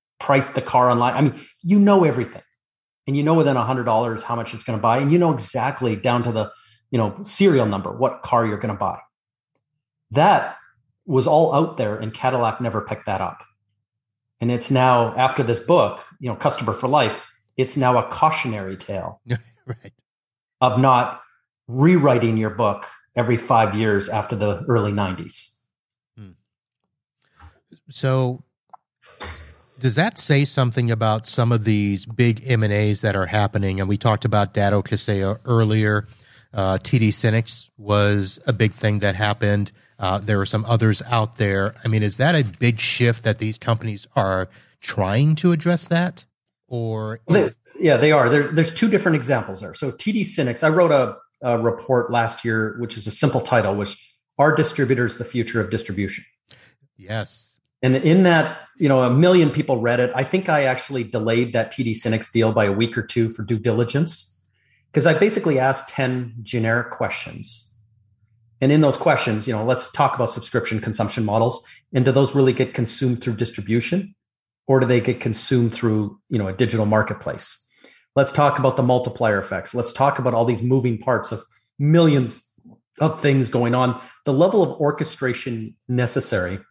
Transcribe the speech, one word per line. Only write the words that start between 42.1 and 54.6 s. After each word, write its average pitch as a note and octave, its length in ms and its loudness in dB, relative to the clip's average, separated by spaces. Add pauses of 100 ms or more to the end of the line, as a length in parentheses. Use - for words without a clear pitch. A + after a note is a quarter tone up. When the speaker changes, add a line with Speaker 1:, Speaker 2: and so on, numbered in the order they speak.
Speaker 2:
that D3+ 180 2
a C#3+ 80 2
big A#2 340 -2
shift A#2 460 0
that A2 140 0
these A2 200 -6
companies A2 560 -4
are F#2+ 340 0 (320)
trying A2+ 560 0
to F3+ 140 2
address E3+ 380 -2
that? F3 360 -4 (440)
Or A2+ 600 -6
Speaker 1:
They, F#3+ 120 4
Speaker 2:
is C3 160 -2 (240)
Speaker 1:
yeah, D#3 160 4
they D3+ 160 4
are. C3+ 160 4
There, D3 160 4
there's D3+ 280 0
two - 160 0
different F#3+ 280 2
examples A#2 440 -2
there. F#2+ 140 -14
So C#3 160 -6
T - 220 -6
D G#3 100 0
Synnex, B2 400 -4
I D#3+ 60 4
wrote E3 240 4
a, B2+ 240 2 (260)
a A#2+ 160 0
report A#2 520 0
last A#2 340 -2
year, A2 340 -2
which A#2+ 180 -8
is G#2+ 100 -10
a A2 40 -8
simple C3 300 0
title, G#2 360 0
which, G2+ 200 -6 (420)
"Are D3+ 160 4
Distributors C3 640 0